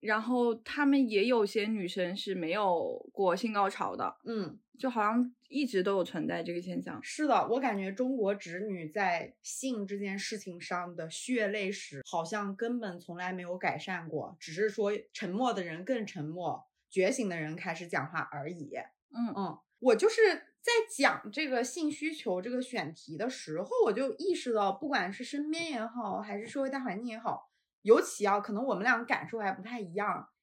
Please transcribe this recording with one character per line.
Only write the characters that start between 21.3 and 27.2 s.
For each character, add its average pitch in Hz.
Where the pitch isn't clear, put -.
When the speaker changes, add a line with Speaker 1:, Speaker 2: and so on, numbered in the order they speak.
Speaker 2:
这 302
个 254
性 302
需 302
求 185
这 226
个 247
选 196
题 160
的 226
时 165
候， -
我 240
就 247
意 359
识 -
到， 202
不 269
管 202
是 247
身 294
边 330
也 226
好， 220
还 208
是 220
社 277
会 269
大 269
环 226
境 240
也 220
好， -